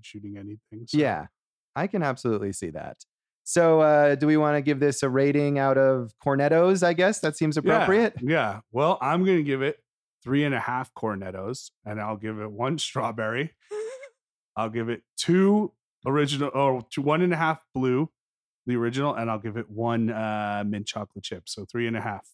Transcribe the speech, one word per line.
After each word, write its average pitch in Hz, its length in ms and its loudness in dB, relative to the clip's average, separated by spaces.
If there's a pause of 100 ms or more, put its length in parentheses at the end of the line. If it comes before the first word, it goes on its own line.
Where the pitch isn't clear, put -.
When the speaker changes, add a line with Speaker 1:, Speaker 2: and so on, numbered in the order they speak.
Speaker 1:
shooting 101 320 -16
anything. 107 500 -18
So. 147 100 -4
Speaker 2:
Yeah, 101 300 0 (480)
I 156 120 -2
can 190 160 -2
absolutely 113 500 -2
see 87 180 -8
that. 73 320 -14 (400)
So, 165 380 4
uh, 147 340 6
do 143 120 2
we 156 100 6
wanna 147 240 2
give 139 180 0
this 143 220 2
a 139 80 2
rating 143 480 2
out 135 200 2
of 131 340 4 (120)
Cornettos, 160 600 4
I 175 100 4
guess? 185 280 2
That 156 140 -2
seems 156 200 0
Speaker 1:
Yeah, 151 60 -2
Speaker 2:
appropriate. 190 600 2
Speaker 1:
yeah. 127 380 0 (120)
Well, 151 300 0
I'm 160 240 0
gonna 180 160 4
give 139 220 -2
it 143 200 -6 (400)
three 139 200 2
and 143 100 0
a 120 60 -2
half 127 340 -6
Cornettos, 98 760 -8 (120)
and 107 160 -8
I'll 107 180 -6
give 110 220 -8
it 107 120 -8
one 127 260 -2
strawberry. 117 760 -4 (160)
Speaker 2:
<laughs> 480 840 -14
Speaker 1:
I'll 110 140 -4
give 113 200 -4
it 113 120 -6 (160)
two 196 540 2 (340)
original, 143 480 -2
or 131 280 0 (100)
two, 151 100 -6
one 151 200 2
and 180 120 2
a 160 40 -2
half 160 220 -2 (140)
blue, 131 380 0 (560)
the 123 80 0
original, 123 400 -2
and 113 160 -4
I'll 110 80 -4
give 107 180 -8
it 113 120 -8
one, 113 420 -2
uh, 107 560 -4
mint 104 180 -4
chocolate - 380 -10
chip. - 260 -12
So 101 160 -12
three 120 220 -4
and 113 100 -4
a 107 40 -8
half. 101 320 -10